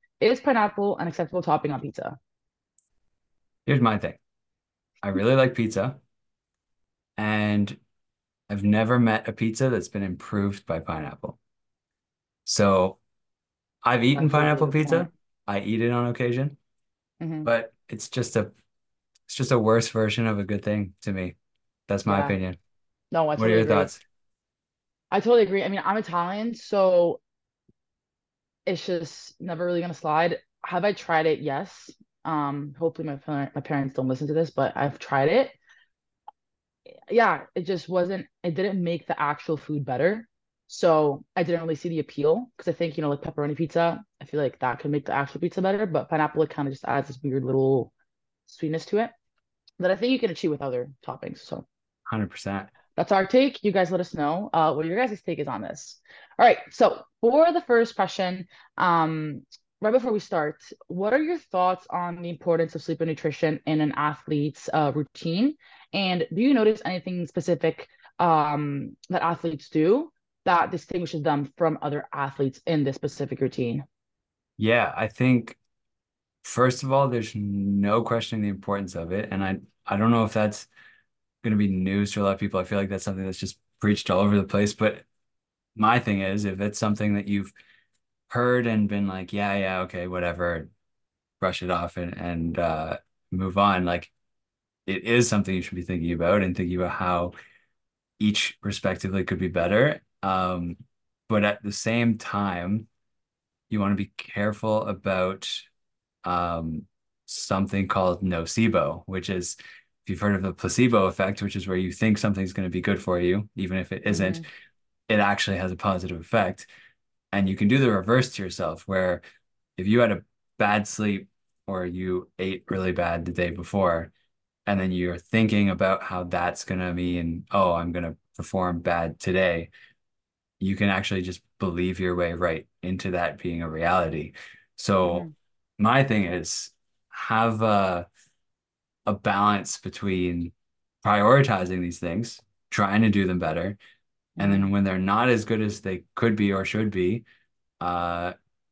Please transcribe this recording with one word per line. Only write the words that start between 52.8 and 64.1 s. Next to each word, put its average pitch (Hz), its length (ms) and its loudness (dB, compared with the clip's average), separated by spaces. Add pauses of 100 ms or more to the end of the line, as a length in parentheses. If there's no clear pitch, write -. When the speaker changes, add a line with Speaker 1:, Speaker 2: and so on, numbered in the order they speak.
Speaker 1:
that's 175 160 0
our 190 140 4
take. 262 380 4
You 202 80 2
guys 185 180 2
let 180 100 0
us 175 140 -6
know, 156 400 -2
uh, 160 220 4
what 156 100 -2
your 170 100 -4
guys' 220 280 -2
take 165 160 -4
is 147 80 -6
on 120 160 -6
this. - 360 -14 (380)
All 240 80 8
right, - 140 6 (100)
so - 340 2 (160)
for 302 320 6
the 339 100 0
first 233 340 2
question, 185 520 -4 (300)
um, 160 680 0 (340)
right 214 80 0
before 240 220 2
we 214 80 0
start, 156 420 -4 (240)
what 190 280 -2
are 302 100 2
your 330 160 -4
thoughts 185 500 -2
on 175 320 -6
the 175 80 -8
importance 165 460 -2
of 156 80 -10
sleep 160 180 -6
and 165 80 0
nutrition 156 560 -2
in 156 160 2
an 147 120 2
athlete's, 151 800 -2